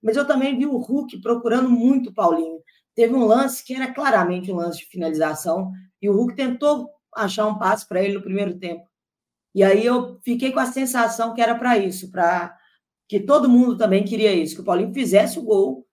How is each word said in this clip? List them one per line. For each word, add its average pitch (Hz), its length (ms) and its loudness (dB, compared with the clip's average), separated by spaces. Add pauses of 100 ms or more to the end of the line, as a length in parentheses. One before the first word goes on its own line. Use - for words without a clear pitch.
Mas 220 140 0
eu 285 100 0
também 269 320 0
vi 277 80 -2
o 269 120 -4
Hulk 247 420 -6
procurando 240 500 -2
muito 247 400 2
o - 40 -20
Paulinho. 165 440 -2 (360)
Teve 233 200 2
um 254 100 2
lance 247 400 2
que 254 100 -10
era 262 180 -8
claramente 185 580 0
um 180 60 -4
lance 170 220 -6
de - 80 -20
finalização, 160 880 -4 (300)
e 202 60 0
o 202 60 2
Hulk 240 200 0
tentou 262 560 -2 (240)
achar 214 320 -2
um 214 120 -4
passe 190 300 -2
pra 185 140 -2
ele 196 120 0
no 196 80 -8
primeiro 190 360 -4
tempo. 170 240 -10 (720)
E 190 80 4
aí 202 240 6
eu 240 360 0
fiquei 262 300 -2
com 269 80 -2
a 254 60 0
sensação 240 680 -2
que 240 60 -4
era 233 140 2
pra 240 240 2
isso, 185 320 -4
pra 175 460 0 (500)
que 208 120 -2
todo 254 300 4
mundo 240 280 6
também 202 280 2
queria 202 280 2
isso, 165 220 -2
que - 60 -16
o - 40 -14
Paulinho 196 300 0
fizesse 208 440 2
o 320 40 -10
gol 214 500 0